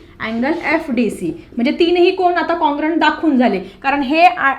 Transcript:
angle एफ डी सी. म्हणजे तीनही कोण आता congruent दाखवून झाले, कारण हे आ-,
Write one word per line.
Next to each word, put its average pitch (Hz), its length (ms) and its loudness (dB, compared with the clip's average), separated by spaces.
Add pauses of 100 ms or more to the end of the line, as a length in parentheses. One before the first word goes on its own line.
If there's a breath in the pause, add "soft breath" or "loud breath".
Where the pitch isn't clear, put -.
(280 loud breath)
angle 233 260 -2 (200)
एफ 320 180 -4
डी 226 180 0
सी. - 460 -8
म्हणजे 247 160 0
तीनही 349 440 2
कोण 359 180 2
आता 330 260 -2
congruent 302 400 0
दाखवून 311 380 0
झाले, 202 220 2
कारण 277 420 -4
हे 311 220 2
आ-, 349 360 4